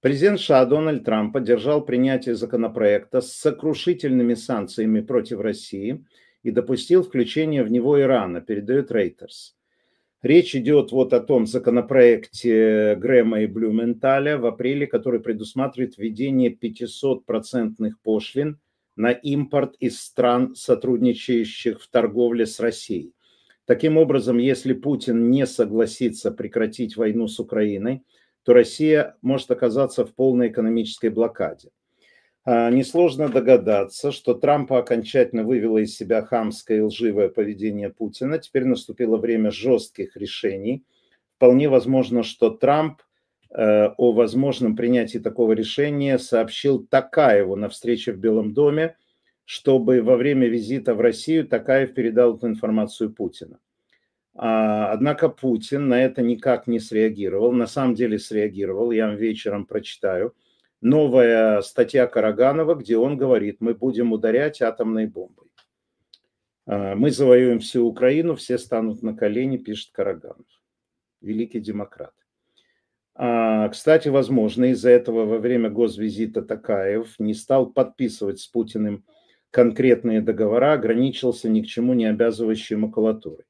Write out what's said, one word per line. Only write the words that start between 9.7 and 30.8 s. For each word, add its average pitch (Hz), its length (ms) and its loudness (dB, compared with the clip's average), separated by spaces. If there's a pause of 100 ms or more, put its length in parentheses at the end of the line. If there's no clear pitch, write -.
Речь 160 340 4
идёт 139 360 2
вот 127 220 0
о 117 80 2
том 117 260 0
законопроекте 113 1500 4
Грэма 113 440 2
и 107 60 0
Блюменталя 117 920 0
в 120 80 -4
апреле, 127 400 -2
который 120 360 -2
предусматривает 123 760 -6
введение 120 540 0
пятисотпроцентных 110 1500 -6
пошлин 131 580 -4 (380)
на 113 140 0
импорт 139 680 -4
из - 220 -6
стран, 123 540 -2
сотрудничающих 120 1300 -2
в - 60 -20
торговле 117 600 0
с - 120 -14
Россией. 107 540 -6 (520)
Таким 156 300 2
образом, 131 440 4
если 131 340 0
Путин 120 560 0
не 131 160 4
согласится 110 880 -2
прекратить 110 680 -6
войну 110 300 -2
с 110 120 -10
Украиной, 107 640 -4 (380)
то 120 120 4
Россия 151 680 4
может 131 300 -2
оказаться 127 520 0
в - 120 -8
полной 127 320 2
экономической 113 600 -2